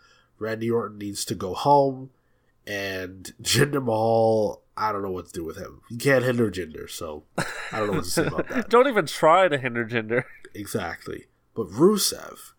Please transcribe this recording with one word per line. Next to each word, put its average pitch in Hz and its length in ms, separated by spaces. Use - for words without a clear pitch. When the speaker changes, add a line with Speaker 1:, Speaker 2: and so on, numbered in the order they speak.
Speaker 1:
Randy 110 320
Orton 107 280
needs 101 280
to - 80
go 92 200
home. 139 560
And 95 720
Jinder 143 400
Mahal, 113 840
I 110 160
don't 101 100
know 98 100
what 90 160
to - 40
do 85 140
with 80 100
him. - 340
You 120 80
can't 127 280
hinder 120 260
Jinder, 85 380
so 76 340
I 110 80
don't 208 80
know - 60
what - 100
to - 60
say 151 180
about - 220
that. - 200
Speaker 2:
<laughs> - 0
Don't 247 180
even 214 180
try 170 420
to 147 100
hinder 120 280
Jinder. 113 400
Speaker 1:
Exactly. - 760
But 107 140
Rusev 120 880